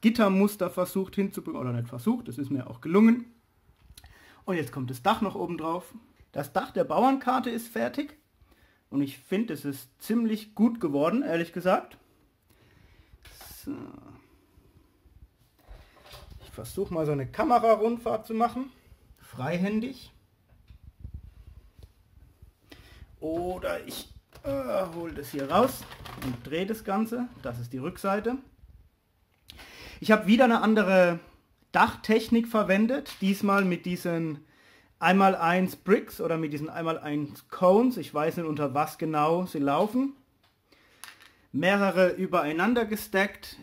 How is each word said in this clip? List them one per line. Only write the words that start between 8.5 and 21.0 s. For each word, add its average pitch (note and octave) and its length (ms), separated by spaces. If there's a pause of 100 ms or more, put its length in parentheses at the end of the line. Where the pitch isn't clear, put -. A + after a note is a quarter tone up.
Und C#3 120
ich C#3 160
finde, G3+ 360
es D3 100
ist C#3+ 240 (120)
ziemlich A3 540
gut A#3 260
geworden, E3 420
ehrlich E3+ 300
gesagt. F3+ 440 (1700)
So. - 80 (2750)
Ich - 60
versuche F#3 420
mal D#3+ 140
so D3+ 60
eine C3+ 140
Kamerarundfahrt A3+ 1000
zu A3+ 80
machen. A#3+ 360 (600)
Freihändig. F#3+ 840 (3000)